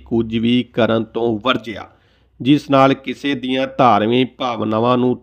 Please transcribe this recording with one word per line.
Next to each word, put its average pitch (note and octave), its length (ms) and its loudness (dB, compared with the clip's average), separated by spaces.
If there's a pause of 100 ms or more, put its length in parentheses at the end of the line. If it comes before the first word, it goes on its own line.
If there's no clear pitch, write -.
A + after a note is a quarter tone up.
ਕੁਝ A2+ 320 -2
ਵੀ A#2+ 260 0 (100)
ਕਰਨ A2+ 320 0
ਤੋਂ A2+ 400 -4
ਵਰਜਿਆ, A2+ 440 -4 (520)
ਜਿਸ C#3 300 0
ਨਾਲ C3+ 240 6
ਕਿਸੇ C3+ 400 -8
ਦੀਆਂ C3 320 -4 (120)
ਧਾਰਮਿਕ A#2+ 600 2
ਭਾਵਨਾਵਾਂ A2+ 600 -2
ਨੂੰ B2 240 0